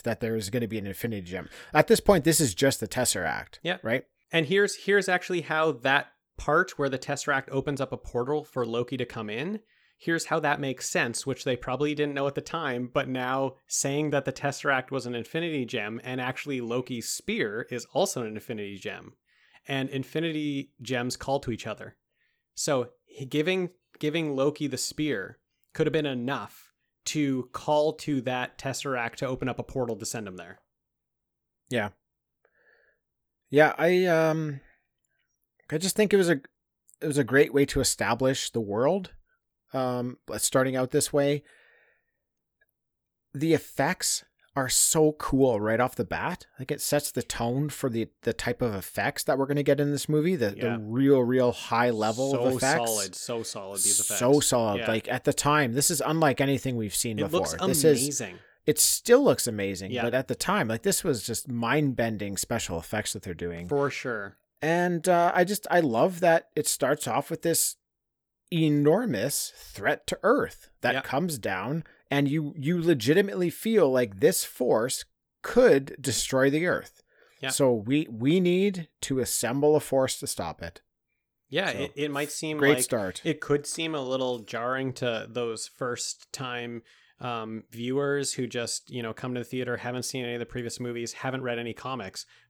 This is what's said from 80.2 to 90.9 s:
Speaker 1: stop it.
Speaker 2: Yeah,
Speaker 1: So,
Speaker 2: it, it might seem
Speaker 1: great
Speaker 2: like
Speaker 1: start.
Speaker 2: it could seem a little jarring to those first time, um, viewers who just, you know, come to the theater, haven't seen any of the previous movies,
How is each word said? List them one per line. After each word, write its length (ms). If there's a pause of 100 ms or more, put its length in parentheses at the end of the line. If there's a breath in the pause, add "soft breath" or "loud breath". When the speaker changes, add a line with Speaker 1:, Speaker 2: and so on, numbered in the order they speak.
Speaker 1:
stop 340
it. 200 (680)
Speaker 2:
Yeah, 220
Speaker 1:
So, 80
Speaker 2:
it, 160
it 160
might 200
seem 260
Speaker 1:
great 180
Speaker 2:
like 80
Speaker 1:
start. 400
Speaker 2:
it 180
could 240
seem 300
a 80
little 360
jarring 560
to 320
those 400
first 640
time, 520 (380 soft breath)
um, 500
viewers 640
who 140
just, 420
you 120
know, 120
come 220
to 40
the 60
theater, 320
haven't 260
seen 220
any 80
of 60
the 60
previous 340
movies, 340